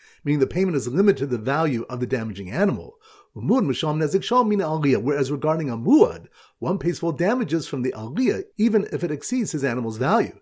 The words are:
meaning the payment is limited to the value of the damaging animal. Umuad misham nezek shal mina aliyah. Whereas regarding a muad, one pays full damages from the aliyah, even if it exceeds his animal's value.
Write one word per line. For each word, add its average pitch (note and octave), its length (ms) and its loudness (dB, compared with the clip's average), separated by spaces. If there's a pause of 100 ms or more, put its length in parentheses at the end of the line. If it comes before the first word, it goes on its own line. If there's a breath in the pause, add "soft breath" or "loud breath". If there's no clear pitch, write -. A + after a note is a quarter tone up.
(220 soft breath)
meaning D3 160 0
the C3+ 80 4
payment F3+ 300 -2
is A#2+ 100 -2
limited F#3 320 2
to C#3+ 80 -2
the B2 120 -2
value C3 520 -2
of B2 80 -8
the A#2+ 80 -2
damaging G#2+ 460 -4
animal. D3 460 -2 (380 soft breath)
Umuad E3+ 300 2
misham D3+ 320 0
nezek D#3+ 240 0
shal B3 220 2
mina G#3 200 2
aliyah. D3+ 380 2
Whereas C#3 300 0
regarding D3+ 360 0
a A#2 80 -4
muad, C#3+ 500 4 (340 soft breath)
one D3 180 -2
pays E3+ 220 -2
full E3+ 120 -2
damages E3+ 540 0
from C3 160 -6
the B2+ 140 -2
aliyah, A#2+ 480 -2 (120)
even G#3 360 2
if D#3 120 -4
it D#3 80 -2
exceeds G#3+ 400 -4
his C#3+ 100 -4
animal's A#2 340 -2
value. D3 460 0